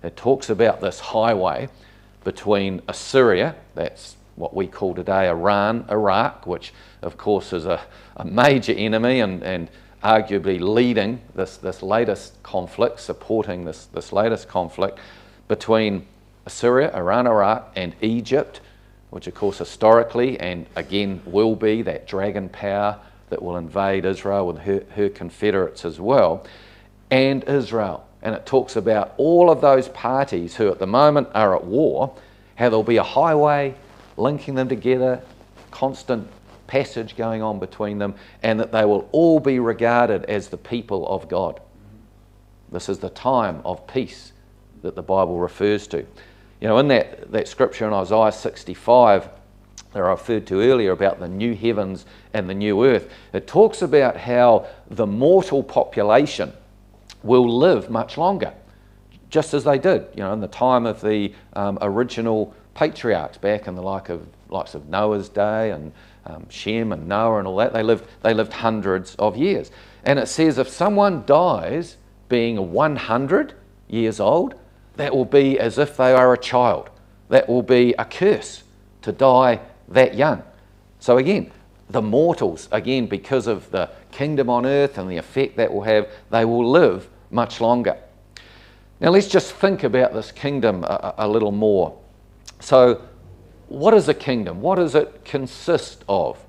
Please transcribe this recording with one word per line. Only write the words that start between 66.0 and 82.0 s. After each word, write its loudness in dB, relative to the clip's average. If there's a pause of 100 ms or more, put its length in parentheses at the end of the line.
um, -16
Shem -6
and -8
Noah 0
and -6
all -6
that. 0
They -2
lived, 2 (160)
they 2
lived -2
hundreds -2
of -2
years. -2 (320)
And 2
it -2
says 2
if -2
someone 0
dies 2 (340)
being 0
one 2
hundred 0 (340)
years -2
old, 2 (440)
that -4
will 2
be 4
as 0
if -2
they 4
are 8
a 2
child. 0 (400)
That 4
will 0
be 4
a -4
curse -2 (380)
to -6
die 4 (260)
that 4
young. 0 (560)
So 4
again, 0 (380)
the -2